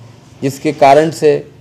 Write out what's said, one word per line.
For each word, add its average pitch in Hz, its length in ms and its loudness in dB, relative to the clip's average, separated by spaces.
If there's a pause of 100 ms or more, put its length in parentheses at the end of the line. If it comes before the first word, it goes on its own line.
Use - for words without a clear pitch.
(420)
जिसके 139 300 -6
कारण 143 380 2
से 143 380 -2 (140)